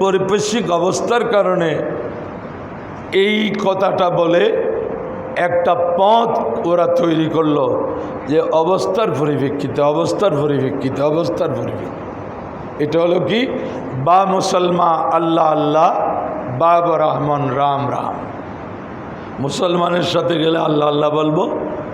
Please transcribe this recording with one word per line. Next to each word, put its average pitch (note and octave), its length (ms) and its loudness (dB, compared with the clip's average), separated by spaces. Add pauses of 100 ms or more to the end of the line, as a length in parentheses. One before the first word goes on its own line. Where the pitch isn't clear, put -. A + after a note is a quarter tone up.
পারিপার্শ্বিক F#3+ 680 2
অবস্থার F#3 520 2
কারণে F3+ 560 2 (1300)
এই G#3 420 2 (120)
কথাটা F#3 440 2
বলে E3+ 640 2 (600)
একটা F3 400 2
পথ G#3+ 920 2
ওরা F3 200 4
তৈরি E3+ 460 2
করলো D3 580 0 (360)
যে D3+ 120 2
অবস্থার D#3+ 680 2 (120)
পরিপ্রেক্ষিতে, C#3+ 640 0
অবস্থার D#3+ 500 2 (100)
পরিপ্রেক্ষিতে, C3 600 0
অবস্থার D#3 480 0
পরিপ্রেক্ষিতে। - 1300 -8
এটা D3+ 160 0
হলো F3 200 2
কি? A#3 280 0 (580)
বা F#3 200 6
মুসলমান F3+ 840 2
আল্লাহ E3 400 2
আল্লাহ, D3+ 440 2 (640)
বা E3+ 260 4
রহমান C#3+ 720 0
রাম C3+ 360 0
রাম। - 220 -4 (1300)
মুসলমানের F3 640 0
সাথে E3+ 360 0
গেলে D#3+ 220 2
আল্লাহ D3+ 280 2
আল্লাহ D3 220 2
বলবো, D#3 500 0 (340)